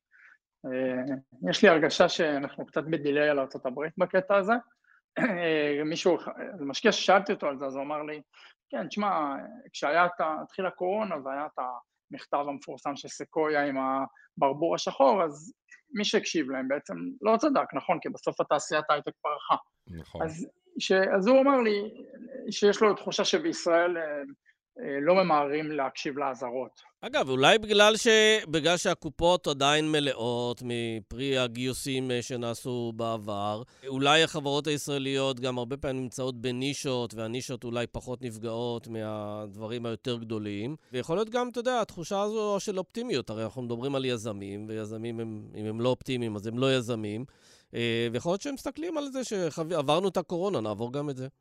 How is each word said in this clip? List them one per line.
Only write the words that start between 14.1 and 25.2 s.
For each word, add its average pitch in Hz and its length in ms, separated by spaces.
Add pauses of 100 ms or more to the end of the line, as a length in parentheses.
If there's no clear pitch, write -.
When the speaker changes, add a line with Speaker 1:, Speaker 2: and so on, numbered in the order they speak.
Speaker 1:
השחור, 208 480
אז 156 300 (400)
מי 208 120
שהקשיב 165 460
להם 131 160
בעצם 143 260 (280)
לא 220 160
צדק, 240 360
נכון? 175 280
כי 143 80
בסוף 170 320
התעשיית 156 480
ההייטק 147 320
פרחה." 147 340 (320)
Speaker 2:
נכון. 82 340
Speaker 1:
אז 160 260 (320)
ש-, - 120
אז 190 360
הוא 269 140
אמר 269 200
לי 208 200 (680)
שיש 202 300
לו 208 120
תחושה 190 320
שבישראל, 170 720
אה, 165 60 (760)
אה, 143 220
לא 170 140
ממהרים 151 560